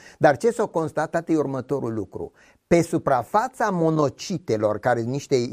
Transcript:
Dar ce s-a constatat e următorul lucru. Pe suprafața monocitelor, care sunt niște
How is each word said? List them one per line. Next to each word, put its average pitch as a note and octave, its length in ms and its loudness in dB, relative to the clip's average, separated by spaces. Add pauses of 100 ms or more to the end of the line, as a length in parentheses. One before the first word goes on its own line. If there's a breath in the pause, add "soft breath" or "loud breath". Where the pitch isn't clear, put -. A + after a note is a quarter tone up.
(180 loud breath)
Dar D3 180 4
ce A#3 140 2
s-a A3 160 -2
constatat D#3+ 640 -4
e E3 80 2
următorul C3+ 580 -2
lucru. F2+ 380 -8 (340 soft breath)
Pe E3+ 160 4
suprafața G#3 920 0
monocitelor, B2 1080 0
care A#2+ 220 0
sunt A#2 120 -4
niște C3+ 400 -2